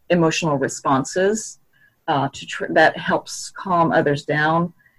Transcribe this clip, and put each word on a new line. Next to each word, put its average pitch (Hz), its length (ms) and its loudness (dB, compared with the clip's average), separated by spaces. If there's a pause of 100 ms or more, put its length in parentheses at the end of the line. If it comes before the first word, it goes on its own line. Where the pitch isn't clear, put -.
emotional 160 480 2
responses, 180 1040 -2 (500)
uh, 139 240 0
to - 120 -16
tr-, - 240 -8
that - 280 4
helps - 540 -6
calm 185 400 0
others 147 340 0
down. 160 480 0 (240)